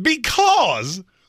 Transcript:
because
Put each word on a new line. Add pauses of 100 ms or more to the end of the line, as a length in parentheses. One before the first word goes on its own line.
because (240)